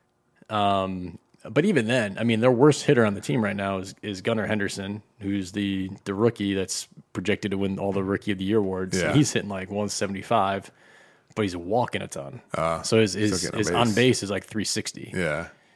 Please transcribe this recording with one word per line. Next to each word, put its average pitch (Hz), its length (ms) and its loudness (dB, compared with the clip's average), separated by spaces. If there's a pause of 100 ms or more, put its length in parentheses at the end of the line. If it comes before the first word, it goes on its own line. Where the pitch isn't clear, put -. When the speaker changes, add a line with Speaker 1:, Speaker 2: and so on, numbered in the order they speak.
(500)
Speaker 1:
Um, 95 680 0 (320)
but 135 140 2
even 165 240 2
then, 110 320 0
I 113 60 -2
mean, 113 160 4
their 127 100 6
worst 135 340 6
hitter 123 200 6
on 101 80 2
the 104 80 -6
team 143 220 0
right 101 120 0
now 98 220 -2
is, 92 240 -8
is 98 200 -8
Gunnar 110 260 0
Henderson, 104 540 -4 (180)
who's 98 340 -4
the, 98 380 -2 (120)
the 101 120 -4
rookie 101 400 0
that's - 320 -4 (260)
projected 98 380 -2
to 98 60 -2
win 95 220 -2
all 98 140 -2
the 98 100 -2
Rookie 98 280 -2
of 95 80 -4
the 95 40 -6
Year 104 140 2
awards. 95 420 -2
Speaker 2:
Yeah. 82 140 2
Speaker 1:
He's 143 180 4
hitting, 104 180 -4
like, 95 200 -8
one 104 200 -2
seventy-five, 98 840 -2 (640)
but 110 80 0
he's 90 120 -2
walking 98 460 -2
a 95 60 -8
ton. 78 340 -12 (140)
Speaker 2:
Uh, 82 260 0
Speaker 1:
So 113 180 4
his, 107 120 4
Speaker 2:
still 98 100 -4
Speaker 1:
his, 95 220 2
Speaker 2:
getting - 100 -4
on 107 60 -4
Speaker 1:
his 104 120 0
on 117 180 4
Speaker 2:
base. 101 60 0
Speaker 1:
base 120 280 4
is, 98 80 -6
like, 95 140 -4
three 104 200 -6
sixty. - 500 -6
Speaker 2:
Yeah. 82 340 -2 (260)